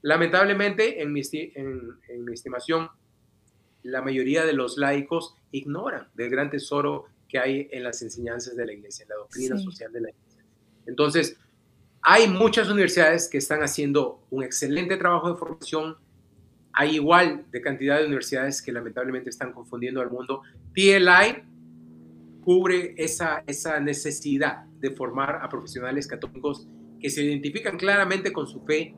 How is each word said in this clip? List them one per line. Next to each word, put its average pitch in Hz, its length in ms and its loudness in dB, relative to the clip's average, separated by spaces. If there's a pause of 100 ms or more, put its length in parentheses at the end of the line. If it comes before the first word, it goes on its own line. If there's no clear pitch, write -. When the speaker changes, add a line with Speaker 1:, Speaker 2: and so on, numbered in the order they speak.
Speaker 1:
Lamentablemente, 196 1000 2
en 147 100 -4
mi 143 100 -2
esti-, 160 340 -8
en, 135 240 -10 (280)
en 120 160 -12
mi 117 100 -10
estimación, 156 540 -4 (920)
la 127 180 -6
mayoría 135 440 2
de 160 80 2
los 127 260 -2
laicos 143 560 0 (160)
ignoran 143 640 -8
del 120 160 -6
gran 143 200 0
tesoro 143 560 -2 (220)
que 131 120 -2
hay 135 320 -2
en 127 100 -10
las 120 200 -8
enseñanzas 120 520 -10
de 120 100 -4
la 107 80 -8
Iglesia, 104 300 -16
en 104 60 -20
la 107 80 -10
doctrina 120 400 -6
Speaker 2:
Sí. - 80 -4
Speaker 1:
social 113 280 -12
de 117 100 -8
la 107 80 -8
Iglesia. - 340 -20 (420)
Entonces, 147 500 2 (680)
hay 214 260 10
muchas 208 400 4
universidades 170 600 4
que 143 100 -2
están 151 260 0
haciendo 143 680 0
un 131 140 -4
excelente 165 520 -2
trabajo 175 360 2
de 170 40 -4
formación. 160 600 -6 (760)
Hay 151 220 2
igual 156 560 4
de 120 100 -8
cantidad 139 380 0
de 156 80 2
universidades 135 560 -4
que - 80 -10
lamentablemente 123 580 -6
están 123 240 -10
confundiendo 123 480 -8
al 123 80 -2
mundo. - 340 -6 (300)
T 196 220 6
L 185 160 6
I 202 320 6 (1040)
cubre 180 520 4
esa, 160 500 -2
esa 151 340 -4
necesidad 143 840 -2 (160)
de 135 120 -2
formar 135 500 -4
a 131 60 -10
profesionales 131 580 -6
católicos 139 640 -8 (320)
que 139 100 -4
se 143 140 -2
identifican 147 520 -4
claramente 190 560 0
con 147 140 -6
su 120 140 -16
fe 156 380 -2